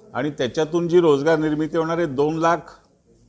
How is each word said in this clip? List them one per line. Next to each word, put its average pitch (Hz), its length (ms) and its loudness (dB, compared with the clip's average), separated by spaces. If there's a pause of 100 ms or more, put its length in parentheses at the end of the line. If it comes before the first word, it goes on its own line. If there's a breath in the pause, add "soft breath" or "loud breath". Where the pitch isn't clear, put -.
(140)
आणि 135 160 -4
त्याच्यातून 156 580 -2
जी 175 120 4
रोजगार 156 380 4
निर्मिती 156 380 -2
होणार 165 200 -2
आहे, 170 100 0
दोन 143 280 -2
लाख 165 220 0 (720)